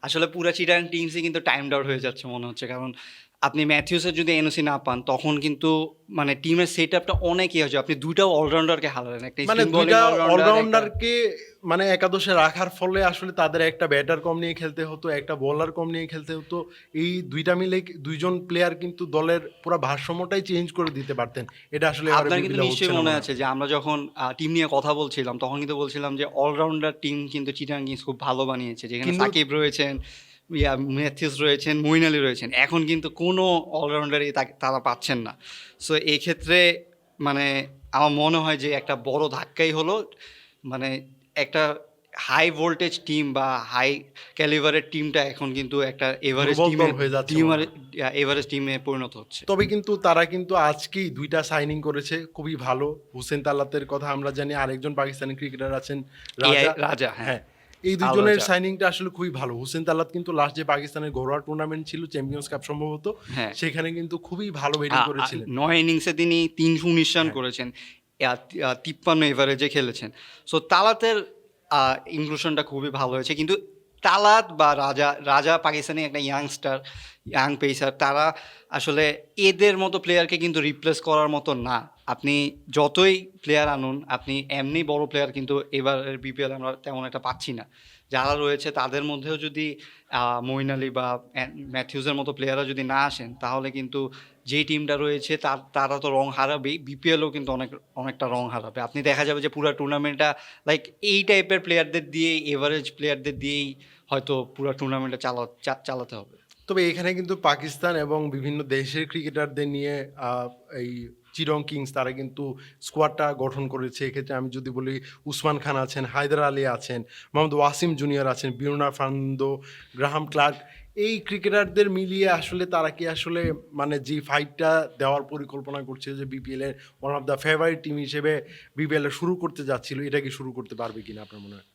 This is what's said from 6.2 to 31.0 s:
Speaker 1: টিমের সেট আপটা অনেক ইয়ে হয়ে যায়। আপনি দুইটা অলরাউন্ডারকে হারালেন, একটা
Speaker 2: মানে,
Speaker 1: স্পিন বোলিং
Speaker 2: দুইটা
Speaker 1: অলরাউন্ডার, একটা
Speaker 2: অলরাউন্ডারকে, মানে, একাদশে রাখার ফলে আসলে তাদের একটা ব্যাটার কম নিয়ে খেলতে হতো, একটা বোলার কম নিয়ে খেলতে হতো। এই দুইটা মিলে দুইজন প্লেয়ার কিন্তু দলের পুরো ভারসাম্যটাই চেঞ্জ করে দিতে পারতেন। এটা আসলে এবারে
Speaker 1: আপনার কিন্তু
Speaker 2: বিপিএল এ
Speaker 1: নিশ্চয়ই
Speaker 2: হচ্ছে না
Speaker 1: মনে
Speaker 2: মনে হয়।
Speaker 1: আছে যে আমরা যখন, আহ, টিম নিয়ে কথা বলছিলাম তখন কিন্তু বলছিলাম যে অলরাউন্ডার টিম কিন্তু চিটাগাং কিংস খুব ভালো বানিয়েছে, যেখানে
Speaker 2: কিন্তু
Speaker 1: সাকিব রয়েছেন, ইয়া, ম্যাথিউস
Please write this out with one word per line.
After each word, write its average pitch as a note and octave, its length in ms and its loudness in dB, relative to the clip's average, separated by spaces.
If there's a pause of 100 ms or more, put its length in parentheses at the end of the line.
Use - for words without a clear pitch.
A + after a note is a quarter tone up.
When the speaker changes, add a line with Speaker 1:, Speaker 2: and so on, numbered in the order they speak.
Speaker 1:
টিমের E3 320 2
সেট E3+ 280 0
আপটা F3+ 180 0
অনেক F3+ 420 0
ইয়ে D#3 100 4
হয়ে C#3 60 -2
যায়। C3+ 140 0
আপনি D#3 120 -2
দুইটা D#3+ 280 2
অলরাউন্ডারকে D#3+ 640 4
হারালেন, B2 360 -6
একটা C3 220 -8
Speaker 2:
মানে, A3 140 4
Speaker 1:
স্পিন E3 120 4
বোলিং E3 140 6
Speaker 2:
দুইটা E3+ 200 8
Speaker 1:
অলরাউন্ডার, E3+ 320 6
একটা D#3+ 60 6
Speaker 2:
অলরাউন্ডারকে, A3 920 4 (280)
মানে, F#3 240 2
একাদশে F#3 460 2
রাখার E3+ 360 4
ফলে F#3 340 0
আসলে F3+ 280 0
তাদের E3 280 2
একটা D#3+ 280 2
ব্যাটার C#3+ 320 2
কম E3 180 -2
নিয়ে E3+ 160 -4
খেলতে D#3+ 300 -6
হতো, D#3 240 -8
একটা D3 280 -4
বোলার D3 360 0
কম E3 180 -4
নিয়ে E3 160 -6
খেলতে D#3+ 280 -10
হতো। E3+ 360 -8 (240)
এই F3 280 -2
দুইটা D#3 320 0
মিলে F#3 260 0
দুইজন F3 680 -4
প্লেয়ার F3 280 2
কিন্তু F3 320 -8
দলের D#3+ 340 2 (240)
পুরো E3+ 140 2
ভারসাম্যটাই F3 640 -2
চেঞ্জ F3 300 -2
করে E3 180 -2
দিতে C#3 240 -6
পারতেন। A#2+ 320 -4 (240)
এটা D3+ 180 2
আসলে D3+ 220 -2
এবারে D3+ 140 6
Speaker 1:
আপনার E3 140 2
কিন্তু - 100 0
Speaker 2:
বিপিএল - 180 2
এ - 40 2
Speaker 1:
নিশ্চয়ই - 160 0
Speaker 2:
হচ্ছে F3+ 80 2
না E3 60 2
Speaker 1:
মনে - 20 2
Speaker 2:
মনে D#3+ 80 4
হয়। D#3 80 2
Speaker 1:
আছে C#3+ 160 -4
যে B2+ 100 -2
আমরা C3+ 220 0
যখন, D3 480 -2
আহ, B2+ 180 -4
টিম D#3 180 -4
নিয়ে E3 200 2
কথা C#3+ 240 2
বলছিলাম C3 440 -4
তখন C3 200 -4
কিন্তু C#3+ 180 -4
বলছিলাম C#3+ 400 -4
যে C#3+ 80 -2
অলরাউন্ডার D3+ 680 0 (100)
টিম C#3+ 260 -4
কিন্তু C#3 240 -6
চিটাগাং C#3 340 -6
কিংস C3 180 -8
খুব B2 160 -6
ভালো C3 260 0
বানিয়েছে, B2 420 -6
যেখানে B2 220 -4
Speaker 2:
কিন্তু F3+ 140 2
Speaker 1:
সাকিব E3 260 2
রয়েছেন, C#3+ 480 0 (560)
ইয়া, C#3+ 220 2
ম্যাথিউস C#3 640 -2